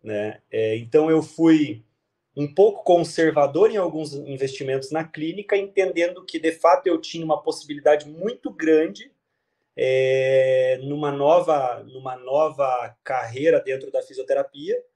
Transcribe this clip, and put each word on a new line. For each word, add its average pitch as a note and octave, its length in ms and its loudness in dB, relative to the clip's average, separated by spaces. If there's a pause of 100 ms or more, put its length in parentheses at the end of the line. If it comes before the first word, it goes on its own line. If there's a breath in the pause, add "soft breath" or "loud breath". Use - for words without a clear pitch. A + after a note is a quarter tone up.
né? G#2+ 380 -8 (100)
É, A2 260 -2
então, D3+ 340 2
eu D#3+ 120 4
fui D#3 600 2 (520)
um D3 100 -4
pouco G3+ 380 2
conservador D#3+ 840 2
em G#3+ 80 -4
alguns D#3 340 -4
investimentos C3+ 760 -6
na D#3+ 120 -4
clínica, F3 540 -4
entendendo F#3 680 -2
que, - 140 -10
de D#3+ 140 0
fato, F3+ 340 2
eu E3 140 0
tinha E3 240 -10
uma D3+ 180 -2
possibilidade D3 640 0
muito F3+ 440 -10
grande, E3+ 600 0 (640)
é, C3 1080 2
numa C#3+ 280 -4
nova, C#3+ 720 2
numa C3 320 -12
nova C3 880 -2
carreira C3 580 0
dentro C3+ 300 -8
da B2+ 120 -4
fisioterapia C#3 720 -4 (200)